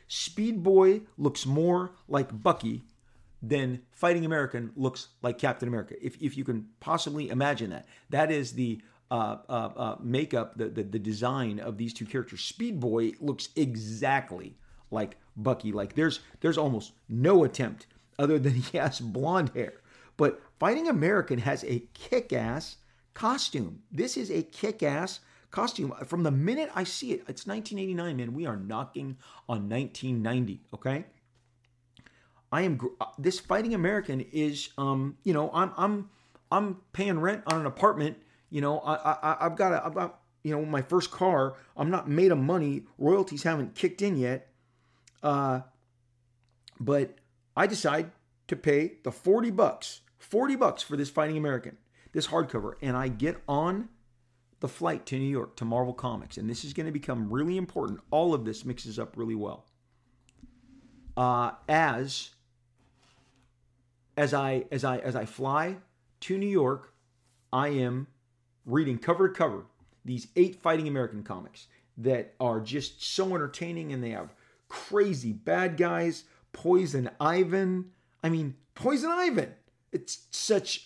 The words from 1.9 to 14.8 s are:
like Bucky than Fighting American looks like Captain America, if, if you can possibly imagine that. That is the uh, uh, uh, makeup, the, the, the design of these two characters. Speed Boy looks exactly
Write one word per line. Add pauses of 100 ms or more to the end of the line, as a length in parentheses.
like
Bucky (580)
than (100)
Fighting
American
looks (140)
like
Captain
America, (100)
if,
if
you
can (120)
possibly
imagine
that. (220)
That
is
the (300)
uh, (100)
uh,
uh,
makeup,
the,
the,
the
design
of
these
two
characters.
Speed
Boy
looks
exactly (360)